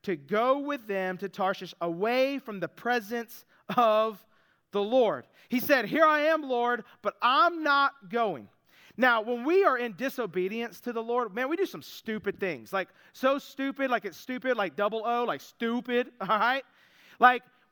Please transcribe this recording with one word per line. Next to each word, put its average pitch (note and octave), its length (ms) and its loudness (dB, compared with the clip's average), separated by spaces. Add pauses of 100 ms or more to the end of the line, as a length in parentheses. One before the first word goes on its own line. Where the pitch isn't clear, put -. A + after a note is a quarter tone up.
to F#3 140 -4
go G#3+ 420 0
with C#4+ 280 -6
them F#3 320 -4
to G3 100 -8
Tarshish, F#3 520 -4
away A#3 580 0
from G3+ 220 -10
the E3 80 -4
presence A#3 760 -6 (320)
of A3 480 2 (480)
the G3+ 100 -2
Lord." G#3 440 2 (220)
He A#3+ 120 0
said, B3+ 260 2
"Here D4+ 180 4
I D4+ 160 4
am, D#4 220 2
Lord, A#3+ 420 -2 (180)
but G#3 180 -4
I'm D#4+ 420 4
not C#4 460 0
going." F3+ 400 -2 (480)
Now, A#3 260 4
when A#3+ 220 -4
we F#4 200 4
are C4+ 140 4
in A#3+ 180 -4
disobedience A3 840 -4
to B3 120 -8
the A3+ 100 -4
Lord, A#3 300 -2
man, B3+ 160 -4
we E4 80 -2
do F#4+ 80 0
some E3 160 -8
stupid G#3 580 -8
things. C#3+ 320 -6
Like, F#3+ 200 -4 (240)
so C4+ 240 2
stupid, C4+ 520 -4
like A#3 140 0
it's F3 140 -10
stupid, B3+ 400 -4
like E3+ 180 -2
double G#3+ 300 -2
O, A#3+ 180 0
like E3 160 -4
stupid, A#3+ 760 -4
<laughs> - 40 -14
all F#3+ 80 -6
right? A#3 360 2 (540)
Like, B3 240 6 (300)